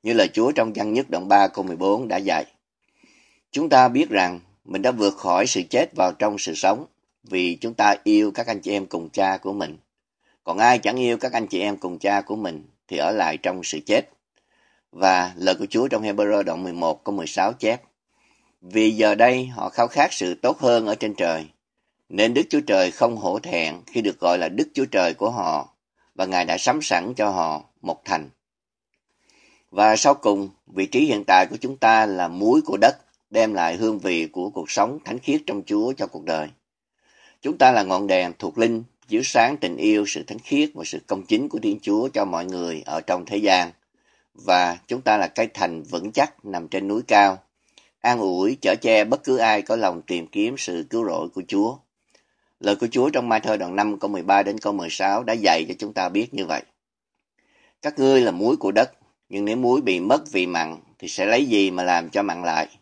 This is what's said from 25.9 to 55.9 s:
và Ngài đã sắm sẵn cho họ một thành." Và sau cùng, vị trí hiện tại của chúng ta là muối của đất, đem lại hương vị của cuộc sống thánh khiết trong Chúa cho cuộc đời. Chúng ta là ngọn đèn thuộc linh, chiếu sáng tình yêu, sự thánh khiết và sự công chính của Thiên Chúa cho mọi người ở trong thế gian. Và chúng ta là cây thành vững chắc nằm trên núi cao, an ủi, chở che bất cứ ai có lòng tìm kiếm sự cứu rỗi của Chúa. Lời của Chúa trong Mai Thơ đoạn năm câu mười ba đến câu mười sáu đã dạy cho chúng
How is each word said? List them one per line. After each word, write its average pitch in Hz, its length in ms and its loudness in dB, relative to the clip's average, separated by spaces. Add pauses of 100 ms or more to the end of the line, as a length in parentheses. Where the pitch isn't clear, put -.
và 92 100 -2
Ngài 92 200 0
đã 87 120 -2
sắm 135 240 0
sẵn 101 320 -2
cho 107 160 -2
họ 82 340 -4 (180)
một 85 240 -8
thành." 78 240 -4 (1400)
Và 107 240 6
sau 143 180 4
cùng, 101 360 0 (180)
vị 95 180 -2
trí 123 200 2
hiện 107 180 0
tại 92 220 6
của 107 120 -12
chúng 131 200 -8
ta 113 280 4
là 92 220 -2
muối 104 380 2
của - 160 -4
đất, 127 140 4 (340)
đem 107 240 2
lại 85 220 0
hương 110 240 -2
vị 85 320 -2
của 90 180 -6
cuộc - 220 -10
sống 120 340 0
thánh 120 140 -8
khiết 143 260 -2
trong 101 200 -6
Chúa 110 280 0
cho 107 140 -6
cuộc 80 180 -14
đời. 80 220 -4 (920)
Chúng 160 160 -4
ta 127 140 8
là 113 120 4
ngọn 95 240 0
đèn 92 320 2
thuộc 87 180 -6
linh, 117 260 0 (240)
chiếu 110 160 0
sáng 127 340 2
tình 87 200 -6
yêu, 104 300 2
sự - 160 -8
thánh - 160 -12
khiết 147 340 -2
và 90 120 -12
sự 80 220 -10
công 98 180 -6
chính 123 240 0
của 107 100 -8
Thiên 104 220 -2
Chúa 113 320 0
cho 104 120 0
mọi 87 200 -6
người 87 400 -8
ở 80 160 -6
trong 90 240 -4
thế 101 120 -4
gian. 92 340 2 (600)
Và 90 440 0 (100)
chúng 127 140 -6
ta 107 160 2
là 92 100 0
cây 113 260 -4
thành 85 300 -4
vững 87 280 -8
chắc 139 340 -2
nằm 90 220 -8
trên 98 200 -6
núi 110 200 -2
cao, 101 360 4 (580)
an 120 180 2
ủi, 98 420 0
chở 92 200 2
che 110 220 4
bất 123 200 -2
cứ 131 140 0
ai 110 240 2
có 113 140 -2
lòng 90 260 -2
tìm 85 260 -6
kiếm 110 300 -2
sự 85 320 -6
cứu 117 160 -2
rỗi 82 240 -4
của 92 180 -10
Chúa. 110 300 -2 (800)
Lời 104 160 0
của 117 160 -2
Chúa 127 180 2
trong 123 200 -2
Mai 110 100 2
Thơ 107 180 -2
đoạn 90 180 -6
năm 104 240 -2
câu 101 100 -4
mười 95 140 -6
ba 98 200 4
đến 104 160 -4
câu 104 140 -4
mười 87 160 -6
sáu 98 340 -2
đã 110 100 -2
dạy 87 340 0
cho 90 120 -10
chúng 104 140 -10